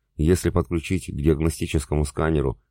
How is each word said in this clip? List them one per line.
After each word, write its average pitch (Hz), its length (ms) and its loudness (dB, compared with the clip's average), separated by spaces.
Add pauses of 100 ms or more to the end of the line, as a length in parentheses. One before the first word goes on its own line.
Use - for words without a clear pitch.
(160)
Если 85 340 2
подключить - 560 -2
к 67 100 -10
диагностическому 76 880 0
сканеру 73 560 0 (100)